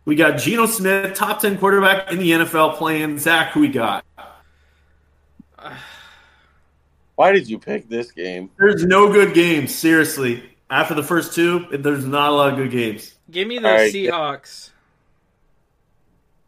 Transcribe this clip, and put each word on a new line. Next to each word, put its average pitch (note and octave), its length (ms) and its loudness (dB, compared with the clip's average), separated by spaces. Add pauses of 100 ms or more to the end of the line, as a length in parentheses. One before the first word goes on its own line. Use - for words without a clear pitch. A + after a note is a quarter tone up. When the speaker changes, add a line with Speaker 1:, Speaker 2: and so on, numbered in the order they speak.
Speaker 1:
We D3+ 100 0
got D3+ 220 2
Geno A3 300 0
Smith, G3 480 -2
top G#3 260 -4
ten G3+ 160 -2
quarterback F#3+ 540 2
in F3 80 -4
the F3 140 2
N E3 80 2
F D#3+ 140 -4
L, D#3 180 2
playing. D#3 460 -4
Zach, C#3 320 0
who - 100 -2
we D3 60 4
got? A2+ 380 -4 (3000)
Speaker 2:
Why E3+ 160 4
did F3+ 160 2
you A2 120 -10
pick - 300 -10
this A#2 220 -8
game? F#2 460 -10
Speaker 1:
There's G3 280 2
no G3+ 260 6
good G3 220 4
games, E3 400 2
seriously. D3 680 0 (260)
After D3+ 260 -2
the D3+ 80 -2
first E3 320 -4
two, F3 360 0
there's C#3+ 340 -2
not C#3+ 240 0
a D3 40 2
lot C#3+ 200 2
of B2+ 40 -4
good C3 140 -4
games. A2+ 420 -6 (160)
Speaker 3:
Give F3+ 180 -6
me A#3+ 120 -8
the A3 80 -2
Speaker 2:
All A3 80 4
right. G#3+ 180 4
Speaker 3:
Seahawks. E3+ 760 -6 (1800)